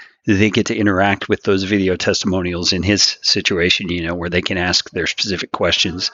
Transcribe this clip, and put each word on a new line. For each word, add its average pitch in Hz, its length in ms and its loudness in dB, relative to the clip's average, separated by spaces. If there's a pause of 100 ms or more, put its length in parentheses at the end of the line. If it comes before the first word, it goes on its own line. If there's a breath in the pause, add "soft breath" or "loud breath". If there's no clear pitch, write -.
(260 loud breath)
they 104 240 4
get 101 160 2
to - 100 -2
interact 101 540 0
with 101 140 0
those 98 180 2
video 95 340 2
testimonials 90 800 -2
in 90 80 0
his 98 400 2
situation, 92 680 0
you 87 120 -2
know, 82 140 -4
where 87 160 -6
they 90 100 2
can 95 160 -4
ask 87 320 -2
their - 160 -4
specific - 460 -4
questions. 90 640 -2